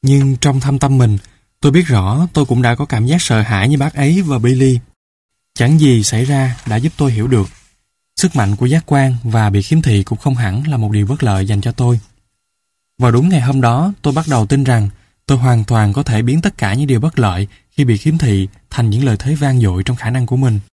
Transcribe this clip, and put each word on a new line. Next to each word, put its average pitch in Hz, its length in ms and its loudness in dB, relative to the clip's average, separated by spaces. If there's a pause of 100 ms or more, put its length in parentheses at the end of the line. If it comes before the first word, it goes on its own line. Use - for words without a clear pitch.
Nhưng 135 360 2
trong 135 220 0
thâm 139 200 -2
tâm 139 180 2
mình, 110 200 2 (420)
tôi 147 120 2
biết 170 160 2
rõ 120 460 0
tôi 147 120 2
cũng 123 160 0
đã 120 140 2
có 139 100 -6
cảm 113 200 -2
giác 160 160 0
sợ 110 200 0
hãi 104 280 0
như 147 80 2
bác 139 160 -2
ấy 151 280 0
và 143 180 -2
Billy. 127 400 2 (720)
Chẳng 143 260 2
gì 127 240 4
xảy 113 220 -2
ra 131 400 -2
đã 110 100 -4
giúp 135 220 -2
tôi 143 140 0
hiểu 110 160 -2
được. 110 220 0 (680)
Sức 180 200 -2
mạnh 104 200 0
của 120 100 -2
giác 156 200 0
quan 135 380 0
và 110 260 0
bị 101 120 0
khiếm 160 200 0
thị 104 220 2
cũng 113 160 -6
không 135 160 -2
hẳn 120 320 -4
là 147 100 -2
một 107 140 -2
điều 104 140 0
bất 131 180 -4
lợi 98 240 0
dành 101 140 -2
cho 117 100 -4
tôi. 120 280 0 (1000)
Và 123 140 2
đúng 131 180 2
ngày 170 120 2
hôm 135 200 0
đó, 135 400 0
tôi 143 120 -2
bắt 156 160 -2
đầu 113 180 0
tin 139 160 0
rằng 113 260 0 (360)
tôi 139 120 2
hoàn 120 260 2
toàn 107 300 0
có 143 100 -2
thể 110 180 -2
biến 131 200 0
tất 196 160 -4
cả 98 160 -2
những 139 140 -2
điều 127 120 2
bất 156 200 -2
lợi 98 280 0 (240)
khi 143 140 0
bị 117 120 2
khiếm 160 200 0
thị 101 300 0 (220)
thành 117 200 -2
những 113 140 0
lời 117 160 0
thế 143 160 -2
vang 135 260 0
dội 95 220 0
trong 123 140 -4
khả - 120 -6
năng 123 160 -2
của 127 120 -2
mình. 123 220 0 (180)